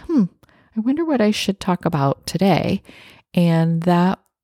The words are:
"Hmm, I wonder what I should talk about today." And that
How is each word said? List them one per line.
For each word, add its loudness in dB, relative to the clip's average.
"Hmm, 0
I -2
wonder -2
what 0
I 2
should -4
talk -2
about -2
today." 0
And 0
that 2